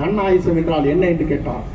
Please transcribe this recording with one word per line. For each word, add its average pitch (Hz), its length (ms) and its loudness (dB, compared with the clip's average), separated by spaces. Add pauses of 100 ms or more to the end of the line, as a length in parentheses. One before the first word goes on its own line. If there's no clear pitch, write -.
அண்ணாயிசம் 185 540 2
என்றால் 160 300 0
என்ன?" 175 200 2
என்று 160 200 0
கேட்டார். 127 380 -4 (120)